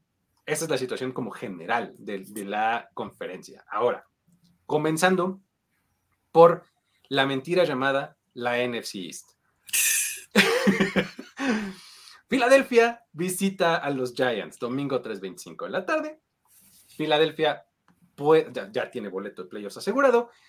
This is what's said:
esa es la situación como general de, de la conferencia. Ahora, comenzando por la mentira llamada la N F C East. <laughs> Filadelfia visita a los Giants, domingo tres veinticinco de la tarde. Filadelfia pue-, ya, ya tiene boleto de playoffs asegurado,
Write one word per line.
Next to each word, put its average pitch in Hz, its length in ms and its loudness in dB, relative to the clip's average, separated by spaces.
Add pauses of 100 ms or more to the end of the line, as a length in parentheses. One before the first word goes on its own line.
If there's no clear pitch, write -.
(460)
esa 151 200 -4
es 160 60 -2
la 143 60 2
situación 127 340 -6
como 127 200 -8
general 101 680 -6
de, 98 300 -10
de 104 180 -12
la 104 480 -2
conferencia. - 760 -12
Ahora, 120 380 -2 (580)
comenzando 175 760 0 (920)
por 170 340 8 (440)
la 135 160 2
mentira 139 380 2
llamada 139 540 0 (160)
la 120 260 -2
N 123 180 -2
F 104 100 -10
C 104 120 -10
East. - 320 -14 (1040)
<laughs> - 1900 -2
Filadelfia 247 840 4
visita 180 640 0
a 143 140 -2
los 127 240 -4
Giants, 117 440 -2
domingo 131 440 -4
tres 107 180 -10
veinticinco 90 460 -12
de 95 60 -8
la 180 140 -4
tarde. 311 340 -4 (760)
Filadelfia 151 720 0 (500)
pue-, 156 360 4
ya, 104 200 -10
ya 117 180 -4
tiene 107 200 -10
boleto 98 340 -10
de 92 60 -20
playoffs 104 280 -12
asegurado, 240 520 2 (200)